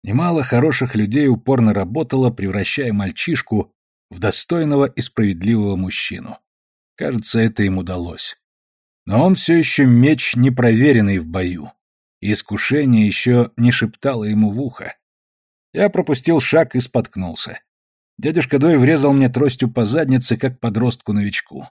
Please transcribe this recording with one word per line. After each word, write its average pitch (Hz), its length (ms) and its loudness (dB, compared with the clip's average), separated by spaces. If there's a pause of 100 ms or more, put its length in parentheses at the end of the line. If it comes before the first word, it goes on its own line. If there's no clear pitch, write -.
Немало 156 400 -2
хороших 127 520 0
людей 110 320 0
упорно 120 460 2
работало, 123 560 -2
превращая 104 640 -4
мальчишку 101 800 -4 (380)
в 87 80 -18
достойного 143 680 0
и 135 160 -8
справедливого 101 760 0
мужчину. - 640 -8 (580)
Кажется, 120 440 -4
это 113 240 0
им 92 160 0
удалось. 87 580 -10 (680)
Но 110 180 2
он 190 120 6
все 170 200 0
еще 151 300 2
меч, 127 500 4
непроверенный 120 840 4
в 80 80 -8
бою, 90 440 -6 (500)
и 104 120 -2
искушение 120 720 0
еще 120 500 2
не 120 160 2
шептало 117 520 -4
ему 107 280 2
в 110 80 -6
ухо. - 360 -10 (800)
Я 185 160 2
пропустил 156 500 0
шаг 131 360 0
и 127 40 0
споткнулся. - 800 -6 (580)
Дядюшка 147 420 0
Дой 160 180 4
врезал 139 360 4
мне 135 160 4
тростью 127 400 0
по 113 160 -2
заднице, 131 520 0
как 131 220 -4
подростку-новичку. 107 1120 -4